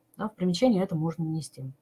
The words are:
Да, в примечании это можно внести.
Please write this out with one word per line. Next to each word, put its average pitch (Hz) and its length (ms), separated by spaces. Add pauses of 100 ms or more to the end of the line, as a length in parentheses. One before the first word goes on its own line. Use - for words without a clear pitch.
(180)
Да, 214 120
в - 40
примечании 185 480
это 185 140
можно 160 300
внести. 156 360 (200)